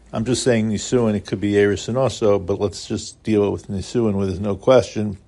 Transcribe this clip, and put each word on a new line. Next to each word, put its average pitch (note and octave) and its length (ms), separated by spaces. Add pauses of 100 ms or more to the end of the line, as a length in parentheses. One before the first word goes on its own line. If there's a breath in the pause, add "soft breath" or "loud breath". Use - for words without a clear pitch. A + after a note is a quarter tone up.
(120)
I'm A2 140
just B2 160
saying A2+ 260
Nisuin, A2 460
it G2+ 100
could F#2+ 160
be G2+ 120
Erisin G2+ 440
also, A2 420
but F#2+ 220
let's G2 260
just - 360
deal G#2 280
with - 180
Nisuin G#2 440
where G2 140
there's F2+ 140
no G2+ 160
question. G#2+ 600 (120)